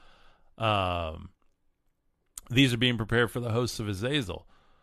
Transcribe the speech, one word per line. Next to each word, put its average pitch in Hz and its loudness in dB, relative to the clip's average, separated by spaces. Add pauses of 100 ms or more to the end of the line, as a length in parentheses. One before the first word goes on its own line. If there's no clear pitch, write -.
(560)
Um, 90 -2 (1160)
"These 127 6
are 117 -2
being 123 2
prepared 117 2
for 123 -6
the 120 -4
hosts 120 -2
of 107 -4
Azazel, 104 -4 (340)